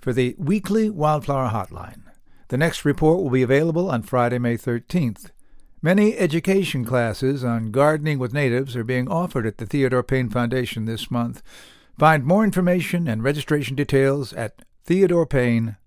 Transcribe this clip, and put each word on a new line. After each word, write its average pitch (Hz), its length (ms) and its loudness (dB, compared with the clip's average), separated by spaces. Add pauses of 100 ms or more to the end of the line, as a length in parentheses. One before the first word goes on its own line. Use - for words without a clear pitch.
for 127 140 -2
the 123 240 0
weekly 202 500 0
Wildflower 147 600 -2
Hotline. - 540 -8 (440)
The 120 80 -4
next 156 300 0
report 156 360 2
will 135 60 -2
be 127 140 2
available 156 480 2
on 117 120 -2
Friday, 120 360 0
May 120 180 0
thirteenth. 120 760 -4 (520)
Many 208 340 4
education 170 720 0
classes 127 580 0
on 113 260 -2
gardening 147 480 2
with 123 140 -4
natives 131 440 0
are 117 80 -4
being 123 260 -2
offered 139 360 -2
at 107 120 -6
the 110 80 -10
Theodore 127 380 0
Payne 127 260 -2
Foundation 120 560 -2
this 113 240 -6
month. 120 320 -4 (560)
Find 151 260 4
more 190 200 4
information 180 640 0
and 110 160 -2
registration 143 540 -2
details 135 560 0
at - 300 -10 (240)
theodorepayne 139 920 2 (100)